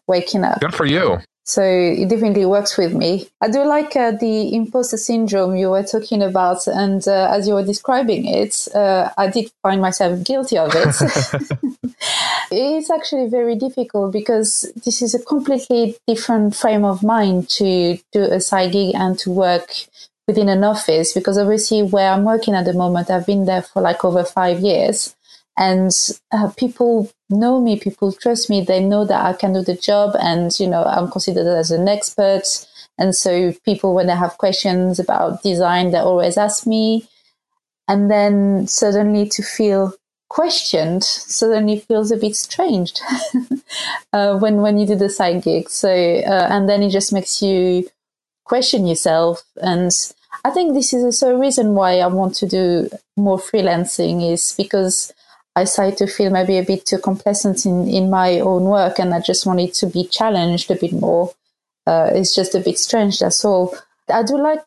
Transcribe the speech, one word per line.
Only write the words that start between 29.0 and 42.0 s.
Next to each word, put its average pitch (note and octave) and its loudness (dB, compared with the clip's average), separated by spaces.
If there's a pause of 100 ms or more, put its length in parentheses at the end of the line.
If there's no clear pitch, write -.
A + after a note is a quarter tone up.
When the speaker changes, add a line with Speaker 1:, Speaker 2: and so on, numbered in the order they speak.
Speaker 1:
that G3+ 0
I F#3 0
can F#3+ -2
do F#3+ -2
the F3+ -2
job G#3 0
and, E3+ 0
you F#3+ 0
know, E3+ 0
I'm F3 0
considered F3+ -2
as E3 0
an F3+ 0
expert. G3+ -2 (300)
And F#3 0
so F3+ 0 (120)
people, G3 0
when F3+ 2
they F3 2
have F3 -2
questions F#3 0
about F3+ -2
design, F3+ 2
they F3 2
always F3 2
ask G#3 -2
me. A3 0 (800)
And G3+ 2
then G3+ 2
suddenly G#3 2
to G#3 -6
feel G3 0 (360)
questioned F3+ -2
suddenly G#3+ 0
feels G#3+ -2